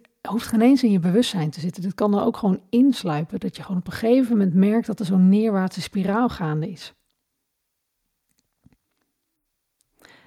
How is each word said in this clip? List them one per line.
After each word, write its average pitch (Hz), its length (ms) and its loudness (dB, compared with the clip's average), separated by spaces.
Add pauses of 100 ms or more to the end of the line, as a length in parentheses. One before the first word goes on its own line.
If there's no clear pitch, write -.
(220)
hoeft - 260 -8
geen 220 140 0
eens 262 220 4
in 226 80 4
je 196 80 2
bewustzijn 180 500 0
te 147 100 -12
zitten. 175 220 -8
Dit 180 120 -6
kan 208 200 -2
er 202 100 0
ook 240 140 -2
gewoon 190 320 0
insluipen, 202 720 0
dat - 160 -8
je 156 80 -16
gewoon 185 160 -4
op - 80 -10
een 180 60 -12
gegeven 240 380 2
moment 196 220 2
merkt 208 340 2
dat 214 120 -8
er 208 60 -4
zo'n 185 240 4
neerwaartse 196 520 0
spiraal 202 480 -2
gaande 156 400 -4
is. - 240 -16 (3250)